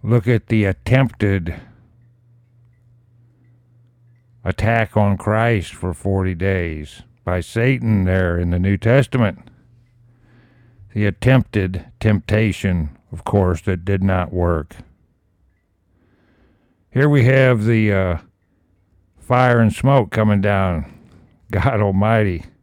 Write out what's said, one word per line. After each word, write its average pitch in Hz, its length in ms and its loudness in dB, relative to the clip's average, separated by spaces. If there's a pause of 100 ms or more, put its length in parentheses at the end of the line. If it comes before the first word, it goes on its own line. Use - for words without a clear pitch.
Look 110 240 0
at 117 220 0
the 110 160 2
attempted 98 920 -2 (2750)
attack 113 520 -2
on 101 220 2
Christ 107 560 -2
for 87 220 -8
forty 95 400 -4
days 85 680 -6 (220)
by 90 160 -4
Satan 113 640 -2
there 90 340 0
in 87 140 -2
the 87 80 0
New 95 180 0
Testament. 120 720 0 (1400)
The 104 140 0
attempted 98 800 0 (120)
temptation, 98 960 -2 (160)
of 87 120 -14
course, 90 380 0
that 90 220 -4
did 95 200 -2
not 92 280 -2
work. 87 440 -2 (2250)
Here 143 180 2
we 139 160 4
have 127 400 4
the, 110 260 2
uh, 95 260 0 (1000)
fire 123 420 2
and 110 140 2
smoke 135 380 0
coming 107 280 2
down, 95 460 0 (640)
God 120 320 0
Almighty. 101 640 0 (180)